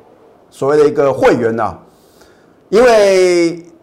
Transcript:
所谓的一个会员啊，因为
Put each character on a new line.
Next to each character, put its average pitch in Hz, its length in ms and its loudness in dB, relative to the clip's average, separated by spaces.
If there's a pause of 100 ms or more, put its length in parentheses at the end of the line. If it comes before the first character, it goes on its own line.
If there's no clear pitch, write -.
(500)
所 135 200 -6
谓 151 60 0
的 147 120 2
一 - 20 -2
个 139 220 -2
会 170 240 0
员 113 240 -4
啊， 95 180 -6 (920)
因 214 140 0
为 185 840 2 (180)